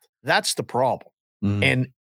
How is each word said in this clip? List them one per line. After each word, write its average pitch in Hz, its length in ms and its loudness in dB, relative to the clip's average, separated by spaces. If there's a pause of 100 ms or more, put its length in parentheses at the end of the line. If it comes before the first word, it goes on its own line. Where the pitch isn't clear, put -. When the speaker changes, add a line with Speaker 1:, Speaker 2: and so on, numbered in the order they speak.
(220)
Speaker 1:
That's 175 320 0
the - 80 -6
problem. 120 480 -2 (320)
Speaker 2:
Mm. 101 220 0
Speaker 1:
And, 131 240 2 (220)